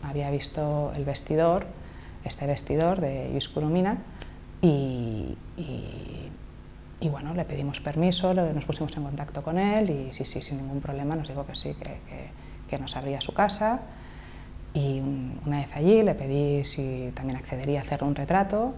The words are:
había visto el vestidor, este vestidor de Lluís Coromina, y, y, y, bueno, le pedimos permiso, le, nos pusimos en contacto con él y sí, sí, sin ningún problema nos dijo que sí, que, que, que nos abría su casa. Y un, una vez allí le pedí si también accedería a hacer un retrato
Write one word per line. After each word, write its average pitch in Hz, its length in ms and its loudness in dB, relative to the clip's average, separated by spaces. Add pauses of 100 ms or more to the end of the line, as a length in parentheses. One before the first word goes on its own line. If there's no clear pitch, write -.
había 143 260 0
visto 147 640 0
el 143 80 -2
vestidor, 160 600 4 (580)
este - 220 -2
vestidor 156 560 4
de 135 300 0
Lluís 139 180 0
Coromina, 175 480 4 (640)
y, 123 760 4 (200)
y, 135 720 -8 (720)
y, 165 100 0
bueno, 147 240 -4
le 175 120 0
pedimos 143 360 -4
permiso, 180 520 4
le, 175 200 4
nos 147 120 -2
pusimos - 300 -2
en 151 80 -4
contacto 143 400 -6
con 160 140 0
él 208 320 4
y 135 240 -2
sí, - 100 -4
sí, - 180 -4
sin - 160 -2
ningún 135 220 -4
problema 143 360 -2
nos 151 120 -2
dijo 135 180 -6
que - 100 -10
sí, 143 180 -4
que, 147 340 -10
que, 139 240 -10 (380)
que 139 100 -2
nos 135 160 -4
abría 139 260 -2
su - 120 -2
casa. 214 480 4 (920)
Y 139 260 2
un, 135 460 -2
una 143 140 0
vez 139 160 -6
allí 196 280 8
le 185 120 6
pedí 143 480 2
si 131 520 0
también 131 220 -2
accedería 139 420 -2
a 127 40 -4
hacer 143 200 -2
un 143 100 2
retrato 196 640 2